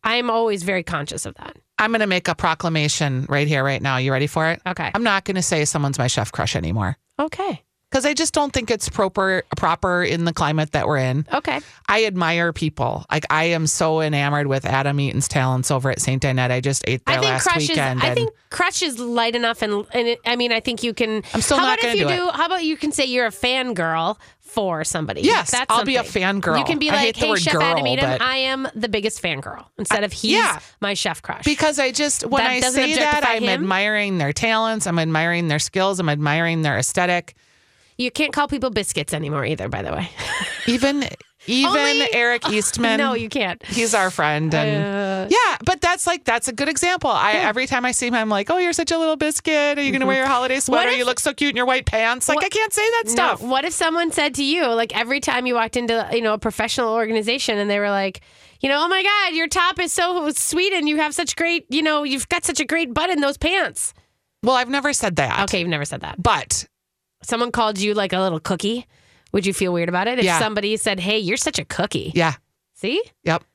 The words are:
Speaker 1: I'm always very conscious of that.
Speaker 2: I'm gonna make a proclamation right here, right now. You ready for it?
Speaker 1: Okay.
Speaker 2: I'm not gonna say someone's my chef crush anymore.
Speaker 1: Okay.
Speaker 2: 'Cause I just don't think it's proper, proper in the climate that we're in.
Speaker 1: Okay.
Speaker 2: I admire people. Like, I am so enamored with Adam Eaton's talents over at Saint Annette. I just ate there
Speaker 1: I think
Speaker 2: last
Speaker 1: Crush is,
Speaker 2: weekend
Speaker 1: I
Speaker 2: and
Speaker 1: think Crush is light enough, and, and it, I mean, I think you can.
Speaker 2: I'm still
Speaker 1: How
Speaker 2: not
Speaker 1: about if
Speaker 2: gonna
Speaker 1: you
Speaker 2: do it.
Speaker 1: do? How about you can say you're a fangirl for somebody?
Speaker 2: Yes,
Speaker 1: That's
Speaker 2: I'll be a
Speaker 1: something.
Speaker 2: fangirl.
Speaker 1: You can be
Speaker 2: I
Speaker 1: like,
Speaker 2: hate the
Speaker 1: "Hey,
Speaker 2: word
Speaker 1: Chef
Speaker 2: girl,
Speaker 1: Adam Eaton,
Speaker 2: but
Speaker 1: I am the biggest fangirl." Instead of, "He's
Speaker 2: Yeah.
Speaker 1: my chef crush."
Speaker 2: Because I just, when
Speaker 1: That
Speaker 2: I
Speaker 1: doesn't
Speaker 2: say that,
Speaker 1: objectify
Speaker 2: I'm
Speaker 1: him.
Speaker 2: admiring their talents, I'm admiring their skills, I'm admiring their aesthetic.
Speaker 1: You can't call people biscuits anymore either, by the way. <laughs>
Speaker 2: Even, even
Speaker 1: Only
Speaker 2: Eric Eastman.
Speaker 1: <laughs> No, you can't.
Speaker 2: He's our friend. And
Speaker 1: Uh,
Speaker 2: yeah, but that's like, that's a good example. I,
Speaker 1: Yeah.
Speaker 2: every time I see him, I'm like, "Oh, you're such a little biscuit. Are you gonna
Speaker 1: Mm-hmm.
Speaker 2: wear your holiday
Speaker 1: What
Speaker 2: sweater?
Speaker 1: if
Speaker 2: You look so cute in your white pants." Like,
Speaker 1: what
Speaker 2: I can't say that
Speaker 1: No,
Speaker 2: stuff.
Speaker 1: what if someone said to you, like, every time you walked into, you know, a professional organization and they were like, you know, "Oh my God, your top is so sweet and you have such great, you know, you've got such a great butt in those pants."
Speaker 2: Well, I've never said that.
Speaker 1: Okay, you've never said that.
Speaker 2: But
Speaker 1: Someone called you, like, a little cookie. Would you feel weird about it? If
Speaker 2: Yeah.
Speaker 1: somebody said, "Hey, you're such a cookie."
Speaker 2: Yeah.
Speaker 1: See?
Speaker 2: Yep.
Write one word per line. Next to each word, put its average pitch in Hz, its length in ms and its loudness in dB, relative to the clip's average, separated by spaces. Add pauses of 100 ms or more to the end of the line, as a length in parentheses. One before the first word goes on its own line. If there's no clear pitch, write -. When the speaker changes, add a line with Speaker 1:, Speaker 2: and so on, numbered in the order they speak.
Speaker 1:
I'm 240 240 0
always 220 360 0
very 185 180 0
conscious 156 420 -6
of - 120 -10
that. - 200 -16 (220)
Speaker 2:
I'm 220 140 2
gonna 220 140 2
make 185 220 0
a 165 60 0
proclamation 151 960 0
right 143 180 2
here, 135 160 2
right 139 160 0
now. 135 160 0
You 131 160 2
ready 135 140 2
for 160 240 2
it? 170 160 -4
Speaker 1:
Okay. 180 280 -4
Speaker 2:
I'm 226 80 0
not 202 220 2
gonna 185 160 0
say 156 240 2
someone's 143 340 0
my 127 100 2
chef 131 220 0
crush - 260 -2
anymore. 92 420 -2 (200)
Speaker 1:
Okay. 320 440 -4 (280)
Speaker 2:
'Cause 262 140 2
I 294 80 2
just 311 220 -2
don't 294 180 2
think 247 180 -2
it's 220 200 -2
proper, 190 540 0 (120)
proper 175 460 2
in 170 240 0
the 165 80 0
climate 151 380 0
that 151 140 0
we're 151 120 2
in. 131 340 0
Speaker 1:
Okay. 294 260 -2 (300)
Speaker 2:
I 220 160 4
admire 170 480 2
people. 151 580 -2
Like, 151 200 0
I 156 140 2
am 165 220 2
so 160 360 2
enamored 147 440 0
with 135 200 0
Adam 139 340 2
Eaton's 139 260 0
talents 131 440 0
over 135 200 2
at - 80 -2
Saint 131 240 0
Annette. 127 280 2
I 127 100 0
just 135 260 -2
ate - 200 -2
there 302 100 2
Speaker 1:
I - 40 0
think - 120 2
Speaker 2:
last - 120 0
Speaker 1:
Crush 339 180 2
is, 294 80 0
Speaker 2:
weekend 139 320 0
Speaker 1:
I 277 60 2
Speaker 2:
and - 80 0
Speaker 1:
think 466 140 0 (200)
Crush 370 320 0
is 269 160 -4
light 233 360 0
enough, 233 280 0
and, 208 320 -2
and 247 140 2
it, 233 180 -2
I 240 100 0
mean, 240 160 0
I 226 80 2
think 233 220 -4
you 233 100 -2
can. 220 300 -2 (100)
Speaker 2:
I'm 233 80 0
still 277 160 2
Speaker 1:
How 349 80 4
Speaker 2:
not - 140 2
Speaker 1:
about 466 160 0
if - 40 2
Speaker 2:
gonna 143 140 2
Speaker 1:
you - 60 0
Speaker 2:
do 359 100 0
it. - 40 -2
Speaker 1:
do? - 40 -6
How 320 80 2
about 349 200 -2
you 311 120 0
can 302 160 -4
say 269 140 0
you're 247 180 0
a 220 60 0
fangirl 202 880 -2 (220)
for 175 440 -2
somebody? - 380 -4
Speaker 2:
Yes, 381 300 2
Speaker 1:
That's 247 180 0
Speaker 2:
I'll 226 160 2
be 262 100 0
a 240 80 2
Speaker 1:
something. 196 180 -2
Speaker 2:
fangirl. 175 360 0
Speaker 1:
You 139 60 0
can 320 140 0
be 302 120 0
Speaker 2:
I 294 40 2
Speaker 1:
like, 285 120 2
Speaker 2:
hate - 80 0
the - 80 -8
Speaker 1:
"Hey, - 80 2
Speaker 2:
word - 100 2
Speaker 1:
Chef 294 140 2
Speaker 2:
girl, - 80 2
Speaker 1:
Adam 156 240 2
Eaton, 269 200 0
Speaker 2:
but - 140 0
Speaker 1:
I 254 160 0
am 262 380 -2
the 220 160 -4
biggest 214 320 -2
fangirl." 151 420 -6 (140)
Instead 208 260 0
of, 202 80 -4
"He's 220 200 -2
Speaker 2:
Yeah. 403 260 2 (240)
Speaker 1:
my 202 100 -2
chef 185 300 -4
crush." - 220 -10
Speaker 2:
Because 294 340 2
I 262 140 2
just, 285 340 -2
when 240 180 2
Speaker 1:
That 254 60 2
Speaker 2:
I 254 100 0
Speaker 1:
doesn't 254 220 0
Speaker 2:
say 302 140 2
that, 262 100 2
Speaker 1:
objectify 294 300 2
Speaker 2:
I'm 220 80 0
Speaker 1:
him. - 40 2
Speaker 2:
admiring 190 720 0
their 147 160 0
talents, 220 520 0
I'm 170 120 0
admiring 165 500 2
their 151 100 0
skills, 190 420 0
I'm 160 100 0
admiring 156 500 2
their 143 160 0
aesthetic. 175 580 0 (680)
Speaker 1:
You 247 120 -2
can't 302 200 -2
call 294 140 0
people 262 240 -2
biscuits 190 420 -4
anymore 147 320 -4
either, 123 240 -4
by 104 140 -6
the 80 80 -6
way. 170 180 -6 (300)
<laughs> - 300 -6
Speaker 2:
Even, 269 360 2 (440)
even 254 180 2 (100)
Speaker 1:
Only 285 380 2
Speaker 2:
Eric 240 360 0
Eastman. 214 480 0
Speaker 1:
<laughs> - 0 -
No, 269 160 0
you 226 140 -4
can't. 202 380 -4
Speaker 2:
He's 226 280 -2
our 190 160 2
friend. 151 440 0
And 202 300 0
Speaker 1:
Uh, 196 460 -2
Speaker 2:
yeah, 403 340 4
but 349 160 0
that's 349 260 0
like, 349 180 -2
that's 233 220 0
a 254 60 -4
good 285 160 -2
example. 339 420 0
I, 202 220 2
Speaker 1:
Yeah. 214 160 2
Speaker 2:
every 254 180 0
time 254 180 -2
I 254 80 2
see 247 140 -2
him, 240 80 0
I'm 220 140 0
like, 208 220 0
"Oh, 359 80 2
you're 349 160 0
such 330 180 0
a 330 60 2
little 320 180 0
biscuit. 294 600 0
Are 285 40 -2
you 269 80 0
gonna 262 140 0
Speaker 1:
Mm-hmm. 262 40 2
Speaker 2:
wear 262 100 4
your 262 80 2
holiday 254 300 2
Speaker 1:
What 277 80 -2
Speaker 2:
sweater? 269 260 2
Speaker 1:
if 494 80 0
Speaker 2:
You 247 80 0
look 247 120 0
so 294 140 -2
cute 285 180 0
in 262 60 -4
your 247 100 2
white 254 200 0
pants." 226 420 0
Like, 302 80 2
Speaker 1:
what 311 80 2
Speaker 2:
I 403 60 -2
can't 427 220 0
say 427 160 2
that 466 180 2
Speaker 1:
No, - 60 -6
Speaker 2:
stuff. 269 280 2
Speaker 1:
what 262 240 0
if 339 80 -4
someone 330 400 0
said 294 220 0
to 285 100 -2
you, 302 240 2
like, 226 280 0
every 240 240 -2
time 247 260 0
you 247 80 0
walked 226 220 0
into, 226 360 0
you 226 80 2
know, 214 140 2
a 214 40 -4
professional 226 560 -2
organization 226 640 0
and 202 120 0
they 202 100 2
were 202 100 0
like, 196 300 -2 (400)
you 269 80 0
know, 294 160 2
"Oh 349 40 0
my 381 140 2
God, 392 320 2
your 330 140 0
top 370 320 0
is 349 120 -2
so 349 440 0
sweet 370 380 0
and 311 140 0
you 302 100 0
have 302 160 0
such - 200 -4
great, 339 360 -2
you 302 120 0
know, 302 220 2
you've 269 240 -4
got 349 160 -2
such 311 160 -2
a 294 40 0
great 311 300 -2
butt 311 160 0
in 311 120 0
those 285 160 0
pants." 339 540 -2 (520)
Speaker 2:
Well, 254 100 6
I've 247 140 2
never 277 240 0
said 190 240 0
that. 143 280 0
Speaker 1:
Okay, 190 160 -2
you've 170 80 -2
never 147 180 -2
said - 160 -10
that. - 200 -10
Speaker 2:
But - 440 -2 (580)
Speaker 1:
Someone 233 260 -2
called 220 280 0
you, 208 160 0
like, 196 180 0
a 185 80 0
little 175 180 0
cookie. 202 480 -4 (460)
Would - 120 0
you 196 80 0
feel 185 200 0
weird 170 160 0
about 180 180 0
it? 247 140 0
If 196 40 4
Speaker 2:
Yeah. 170 140 4
Speaker 1:
somebody 214 380 0
said, 196 240 -2
"Hey, 208 180 0
you're 202 180 -2
such - 220 -2
a 160 60 -4
cookie." - 500 -4
Speaker 2:
Yeah. 160 200 2 (400)
Speaker 1:
See? 294 280 -4 (220)
Speaker 2:
Yep. 165 180 0 (120)